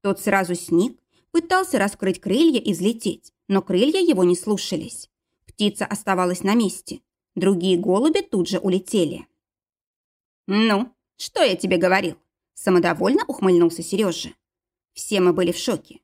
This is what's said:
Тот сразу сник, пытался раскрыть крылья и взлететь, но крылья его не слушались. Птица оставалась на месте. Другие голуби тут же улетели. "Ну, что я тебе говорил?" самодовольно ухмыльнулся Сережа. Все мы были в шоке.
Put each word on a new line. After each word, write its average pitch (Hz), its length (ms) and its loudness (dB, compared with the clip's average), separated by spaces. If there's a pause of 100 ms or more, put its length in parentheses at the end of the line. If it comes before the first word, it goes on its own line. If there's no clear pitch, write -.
Тот 196 180 -4
сразу 190 360 0
сник, 175 440 0 (320)
пытался 339 480 0
раскрыть 196 400 -2
крылья 262 400 2
и 202 140 -2
взлететь, 208 580 -4 (160)
но 196 140 2
крылья 262 380 0
его 277 240 2
не 175 120 4
слушались. - 720 -6 (360)
Птица - 400 -2
оставалась 180 580 -2
на 202 120 2
месте. - 460 -2 (340)
Другие 185 420 2
голуби 226 440 2
тут 185 260 -2
же 196 120 -4
улетели. 180 680 -2 (1200)
"Ну, 214 440 0 (260)
что - 260 -2
я 208 120 2
тебе 185 220 0
говорил?" 185 400 0 (360)
самодовольно 180 760 2
ухмыльнулся 175 560 2
Сережа. 185 460 -4 (640)
Все - 260 -4
мы 180 140 4
были 175 180 0
в - 60 -6
шоке. - 460 -6